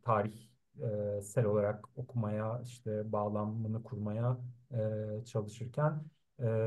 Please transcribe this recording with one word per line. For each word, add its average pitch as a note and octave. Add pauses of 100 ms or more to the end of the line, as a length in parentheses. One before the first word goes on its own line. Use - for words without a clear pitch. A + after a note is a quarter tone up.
tarihsel G#2
olarak G#2 (120)
okumaya, A2
işte G#2+
bağlamını G#2+
kurmaya, A2 (840)
e, -
çalışırken. D3+ (360)
E, B2+ (240)